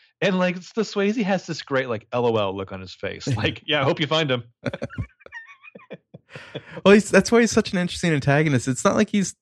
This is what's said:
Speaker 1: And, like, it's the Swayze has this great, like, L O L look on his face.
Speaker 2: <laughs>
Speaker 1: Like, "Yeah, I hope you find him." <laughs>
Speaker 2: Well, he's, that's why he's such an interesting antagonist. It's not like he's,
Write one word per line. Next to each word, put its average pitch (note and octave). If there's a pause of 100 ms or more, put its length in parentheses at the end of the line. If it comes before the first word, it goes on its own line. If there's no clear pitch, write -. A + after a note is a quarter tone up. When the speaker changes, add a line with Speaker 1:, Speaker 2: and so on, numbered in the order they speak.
(220)
Speaker 1:
And, F#3
like, F3+
it's F3+
the -
Swayze G#3
has F#3
this D#3+
great, C3+
like, G#2+
L B2
O A2+
L G2
look G2
on F#2+
his F#2
face. F#2
Speaker 2:
<laughs> C3
Speaker 1:
Like, G2+
"Yeah, D3
I -
hope D#3+
you D3
find D#3
him." B2 (180)
<laughs> C#3+ (2000)
Speaker 2:
Well, G3
he's, G#3
that's G3
why A3+
he's A3+
such -
an G3
interesting F3
antagonist. C#3+
It's B2+
not G3+
like G#3+
he's, G3+